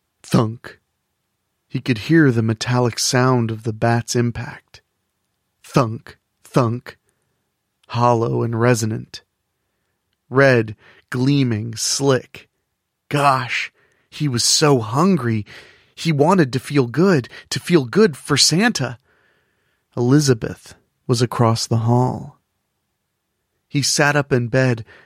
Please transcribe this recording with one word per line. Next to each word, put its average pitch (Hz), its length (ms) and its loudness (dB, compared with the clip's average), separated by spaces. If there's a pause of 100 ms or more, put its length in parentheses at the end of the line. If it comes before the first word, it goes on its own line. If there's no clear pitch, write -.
(220)
Thunk. - 580 -4 (880)
He 127 140 -8
could 120 180 -2
hear 151 320 4
the 113 120 0
metallic 120 560 -2
sound 123 520 0
of 110 120 -10
the 113 100 -6
bat's 117 420 -2
impact. - 640 -6 (840)
Thunk, 120 540 -4 (260)
thunk, 120 540 -4 (880)
hollow 120 560 0
and 113 160 -4
resonant. 117 640 -2 (1080)
Red, 123 460 2 (340)
gleaming, 123 680 -2
slick. - 720 -2 (600)
Gosh, 135 640 -2 (380)
he 151 180 -6
was 120 160 -2
so 143 360 2
hungry. 120 640 0 (480)
He - 180 -4
wanted 147 420 2
to 131 60 -4
feel 139 280 -2
good, 143 400 0 (220)
to - 100 -6
feel 156 260 2
good 165 320 2
for 143 200 -2
Santa. 151 600 0 (960)
Elizabeth 131 800 0 (300)
was 120 160 0
across 113 460 0
the 117 100 0
hall. 123 640 -2 (1300)
He 143 140 -4
sat 143 340 0
up 143 160 -2
in 120 160 0
bed 123 380 0 (200)